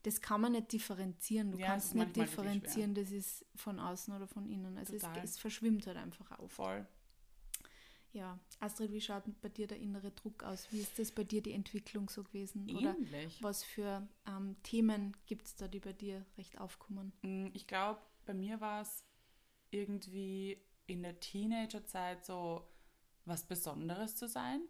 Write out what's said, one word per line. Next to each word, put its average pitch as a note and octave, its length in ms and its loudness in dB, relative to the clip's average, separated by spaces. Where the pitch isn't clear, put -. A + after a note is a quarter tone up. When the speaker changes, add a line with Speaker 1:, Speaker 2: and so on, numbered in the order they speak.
Speaker 1:
das G#3+ 180 4
kann G#3+ 200 4
man A#3+ 120 8
nicht A3+ 180 2
differenzieren. G3+ 800 2
Du F#3 60 -2
Speaker 2:
Ja, F#3 100 2
Speaker 1:
kannst G3 200 4
Speaker 2:
es - 40 0
ist - 40 0
Speaker 1:
nicht A3 200 6
Speaker 2:
manchmal A3 120 8
wirklich - 60 -2
schwer. G#3 100 0
Speaker 1:
differenzieren, G#3 340 2
das G3 160 2
ist - 340 -4
von G3+ 240 -4
außen F#3 360 -2
oder G3 120 -4
von G3+ 200 -6
innen. F#3+ 300 -2
Also G3 180 -4
es, G#3 60 -2
Speaker 2:
Total. F3 220 -2
Speaker 1:
es F3 140 -4
verschwimmt A3 500 4
halt F3+ 100 -4
einfach E3+ 420 -10
auf. F3+ 140 -10
Speaker 2:
Voll. F#3+ 320 0
Speaker 1:
Ja. F#3 260 -8
Astrid, G#3+ 320 -2
wie G#3+ 100 -2
schaut G3+ 240 -2
denn G#3 160 -6
bei G#3 80 -6
dir G#3 180 -2
der G#3 120 -6
innere G3 320 -4
Druck - 320 -10
aus? F#3+ 280 -6
Wie G#3+ 100 0
ist G#3 180 -4
das A3 120 0
bei G#3+ 120 0
dir, G#3+ 180 2
die G#3+ 120 -4
Entwicklung G3+ 560 -2
so G#3 140 -6
gewesen? G3 520 -4
Oder C#4 200 4
Speaker 2:
Ähnlich. D#3+ 460 -2
Speaker 1:
was G3+ 220 0
für, G3+ 440 -2
ähm, G3 360 -2
Themen G#3+ 640 6
gibt's - 300 -6
da, F#3+ 120 -6
die G3 120 -4
bei F#3+ 140 -6
dir G3 300 -6
recht - 220 -14
aufkommen? G3 520 -8
Speaker 2:
Mm, F#3+ 300 0
ich - 120 -8
glaub, G3+ 340 2
bei G3+ 100 -2
mir G#3 260 0
war's G#3 420 -2
irgendwie G3 840 0
in F3 160 -2
der F3 180 -4
Teenagerzeit G3+ 1040 0
so, F3 440 -2
was E3+ 220 0
Besonderes F3 680 0
zu A#3+ 120 -2
sein. B3 420 0